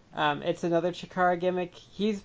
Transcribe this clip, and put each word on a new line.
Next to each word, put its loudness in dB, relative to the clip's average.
Um, 0
it's -2
another 2
Chikara 0
gimmick. 0
He's -4